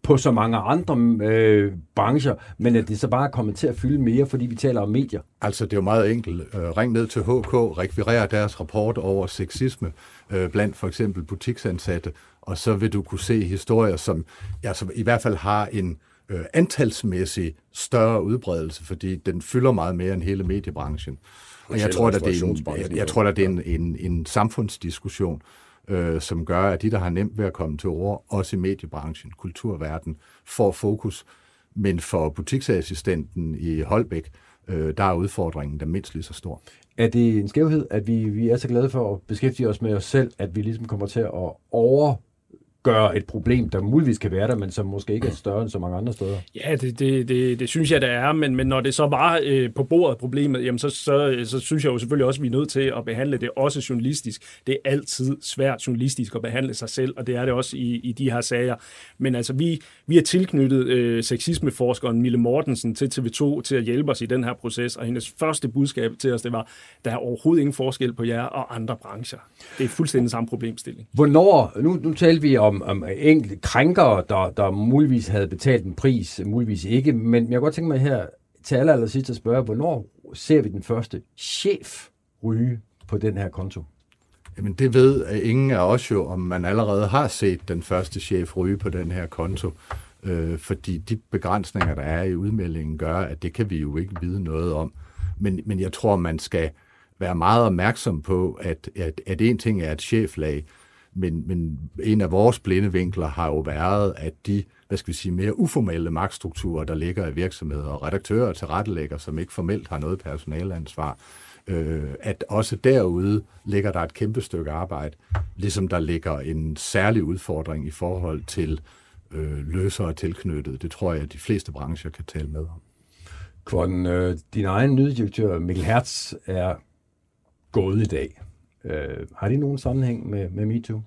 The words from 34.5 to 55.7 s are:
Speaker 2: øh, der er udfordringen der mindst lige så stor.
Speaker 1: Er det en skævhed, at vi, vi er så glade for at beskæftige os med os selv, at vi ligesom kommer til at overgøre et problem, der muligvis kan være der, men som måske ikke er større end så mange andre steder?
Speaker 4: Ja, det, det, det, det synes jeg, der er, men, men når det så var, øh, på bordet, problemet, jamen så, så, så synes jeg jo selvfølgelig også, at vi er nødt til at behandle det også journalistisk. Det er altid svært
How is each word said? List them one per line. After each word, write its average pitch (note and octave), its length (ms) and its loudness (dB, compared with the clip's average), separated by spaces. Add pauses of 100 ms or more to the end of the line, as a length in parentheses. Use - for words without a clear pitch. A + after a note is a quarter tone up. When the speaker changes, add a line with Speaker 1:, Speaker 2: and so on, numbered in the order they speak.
Speaker 2:
øh, D#2 300 -2
der G2+ 60 2
er F#2+ 100 4
udfordringen D#2 680 -4
der D2+ 60 -6
mindst F2 280 -6
lige D#2+ 100 -8
så - 100 -14
stor. - 280 -12 (360)
Speaker 1:
Er A2+ 100 4
det A#2 320 4
en G2+ 80 -2
skævhed, D#3 420 2
at G2+ 180 -2
vi, A2+ 160 0
vi G#2+ 260 0
er A#2+ 80 4
så A#2+ 100 -4
glade A#2+ 220 2
for A#2 240 -2
at F#2+ 80 -6
beskæftige A#2+ 480 0
os G2+ 120 -2
med G#2+ 120 0
os G2 120 -2
selv, B2+ 320 2
at F#2 180 -4
vi A2 60 0
ligesom A2+ 240 -4
kommer G2+ 220 -4
til A#2 120 -2
at G#2+ 120 0 (400)
overgøre A#2 1500 2
et G2 80 0
problem, A#2 440 0
der G2 120 0
muligvis A#2+ 360 4
kan F#2+ 140 -2
være F#2+ 160 2
der, B2 80 2
men G2+ 160 -4
som G#2 140 -2
måske G2+ 280 -4
ikke A#2+ 140 0
er A2 40 0
større G#2 300 -4
end A2 80 -4
så F#2+ 100 -4
mange F2+ 180 -2
andre A2 160 -4
steder? G2 240 -4 (180)
Speaker 4:
Ja, D3+ 200 -2
det, B2 240 -4
det, C3+ 280 2
det, B2 320 2
det B2 100 -2
synes D#3 220 2
jeg, D3 100 6
der C3 60 4
er, B2 260 2
men, D3 220 2
men C3 120 2
når C3+ 140 2
det B2+ 120 0
så D3+ 140 2
var, D#3 360 4
øh, C3 300 2
på C3+ 100 -2
bordet, E3 340 4
problemet, B2+ 480 0
jamen B2 140 0
så, C#3 100 0
så, C#3 560 2
så B2 140 -4
synes D3+ 240 0
jeg D3 80 4
jo B2 60 0
selvfølgelig B2+ 280 2
også, C3+ 140 0
at - 40 -4
vi B2+ 40 -2
er A#2 40 0
nødt C#3+ 180 0
til C3+ 280 0
at A#2+ 80 -6
behandle B2+ 320 -2
det A#2+ 180 -4
også C3+ 340 0
journalistisk. B2 520 -4 (260)
Det C3+ 180 0
er C3+ 60 2
altid C#3 500 -2
svært C3 460 -2